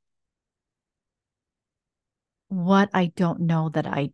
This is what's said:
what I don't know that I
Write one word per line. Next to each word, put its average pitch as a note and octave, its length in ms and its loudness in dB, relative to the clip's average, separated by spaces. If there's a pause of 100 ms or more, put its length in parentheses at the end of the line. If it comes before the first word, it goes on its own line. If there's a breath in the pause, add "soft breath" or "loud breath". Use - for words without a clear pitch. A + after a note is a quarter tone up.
(2500)
what G3 460 2
I F#3 140 0
don't E3+ 340 -2
know E3 280 0
that D3+ 160 -2
I D3 280 -4